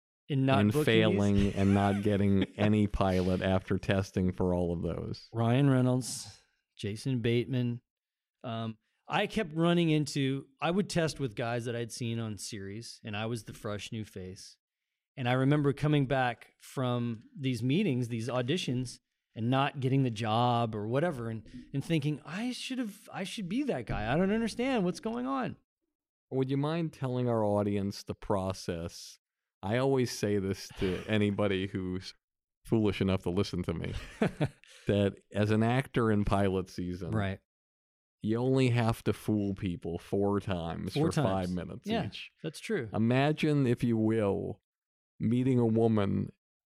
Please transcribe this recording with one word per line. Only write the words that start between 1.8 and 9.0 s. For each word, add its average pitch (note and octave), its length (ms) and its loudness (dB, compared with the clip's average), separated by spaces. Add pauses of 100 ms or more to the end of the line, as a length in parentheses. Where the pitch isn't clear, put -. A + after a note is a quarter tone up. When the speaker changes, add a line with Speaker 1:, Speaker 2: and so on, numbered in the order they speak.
Speaker 1:
<laughs> - 0 -
Speaker 2:
getting G2 400 4 (140)
any G#2 300 4
pilot F#2 540 2
after F#2+ 360 2
testing F#2+ 540 0
for F2+ 220 0
all F2 200 0
of E2+ 80 -4
those? E2 500 -6
Speaker 1:
Ryan A#2 380 4
Reynolds, B2+ 580 0 (480)
Jason A2 440 -4
Bateman. A#2+ 640 0 (640)
Um, A2+ 340 -8 (300)